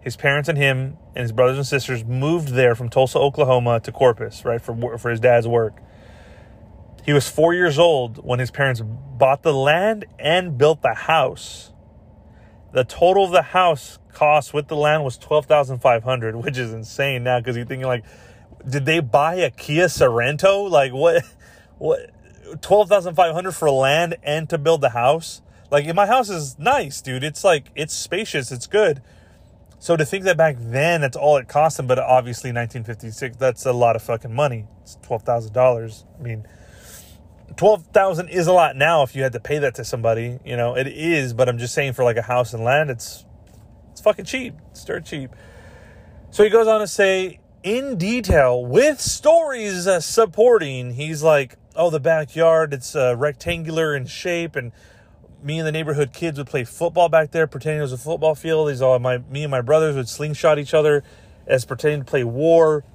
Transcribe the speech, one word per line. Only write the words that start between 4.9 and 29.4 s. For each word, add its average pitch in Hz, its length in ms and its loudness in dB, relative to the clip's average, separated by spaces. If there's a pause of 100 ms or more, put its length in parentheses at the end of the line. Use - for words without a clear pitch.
for 117 140 -6
his 113 100 -4
dad's 120 260 4
work. 117 340 -2 (1200)
He 147 80 0
was 139 160 2
four 165 240 2
years 170 260 2
old 135 420 4
when 123 180 -2
his 127 120 -4
parents 131 320 -2
bought 127 600 0
the 156 100 2
land 175 500 0 (160)
and 160 380 -2
built 151 240 2
the 117 120 0
house. - 760 -4 (1000)
The 127 120 2
total 185 400 2
of 175 60 -6
the 175 100 4
house 175 560 0 (160)
cost 151 400 0
with 147 140 -4
the 156 100 -8
land 147 260 2
was 127 140 -8
twelve 151 280 -2
thousand 135 340 2
five 117 240 2
hundred, 117 340 -4
which 123 200 -6
is 117 140 -6
insane 123 520 -6
now 123 180 0
'cause 120 160 -6
you're 120 80 -8
thinking, 131 220 -8
like, 123 180 -4 (600)
did 135 200 -4
they 160 160 2
buy 151 340 2
a 170 140 0
Kia 165 380 0
Sorento? 151 840 2
Like, 139 240 4
what, 165 300 2 (540)
what, - 320 -4 (520)
twelve 202 260 4
thousand 180 280 0
five 170 180 2
hundred 180 200 -6
for 156 160 0
land 143 540 0
and 156 260 -4
to 165 80 -4
build 156 220 2
the 135 120 2
house? 135 500 0 (280)
Like, 147 260 0
my 202 100 4
house 233 240 0
is 151 300 -10
nice, 208 420 -2
dude. 127 220 -8
It's, 151 220 -8
like, 165 300 2
it's 156 180 -8
spacious. 170 580 -6
It's 123 160 -12
good. 170 340 0 (800)